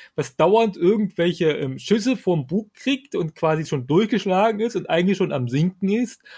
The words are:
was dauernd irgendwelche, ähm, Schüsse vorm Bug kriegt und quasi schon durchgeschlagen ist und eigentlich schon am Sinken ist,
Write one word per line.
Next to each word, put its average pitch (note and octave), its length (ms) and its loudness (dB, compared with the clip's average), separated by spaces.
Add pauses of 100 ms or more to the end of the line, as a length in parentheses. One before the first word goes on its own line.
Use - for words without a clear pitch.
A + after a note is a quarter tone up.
(160)
was - 220 -6
dauernd G#3 400 2
irgendwelche, F3 760 0
ähm, C#3 260 -4
Schüsse A3+ 380 0
vorm D#3+ 320 -2
Bug G#3+ 260 -4
kriegt - 420 -6
und E3 200 -4
quasi D#3+ 300 0
schon C3 200 -4
durchgeschlagen G3+ 760 2
ist A3+ 160 -2
und - 120 -6
eigentlich F3+ 280 2
schon D#3 160 -2
am B2+ 160 -4
Sinken F3+ 400 0
ist, A3+ 340 -4 (140)